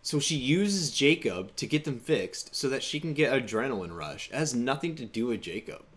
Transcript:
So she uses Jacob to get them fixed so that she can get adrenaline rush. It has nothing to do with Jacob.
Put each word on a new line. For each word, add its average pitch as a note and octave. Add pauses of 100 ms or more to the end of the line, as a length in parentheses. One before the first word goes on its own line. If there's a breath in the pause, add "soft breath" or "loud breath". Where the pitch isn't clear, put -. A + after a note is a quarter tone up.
So -
she C#3+
uses E3+
Jacob C3+
to B2
get D3+
them C3
fixed G#2
so C#3
that C3
she -
can D#3
get C3+
adrenaline A2
rush. D2+
It -
has D3
nothing C#3
to C#3
do A2+
with A2+
Jacob. E2+ (140)